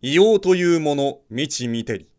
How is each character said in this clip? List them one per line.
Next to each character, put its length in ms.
異 140
様 240
と 160
い 200
う 60
も 140
の、 240
未 180
知 220
見 160
て 120
り。 220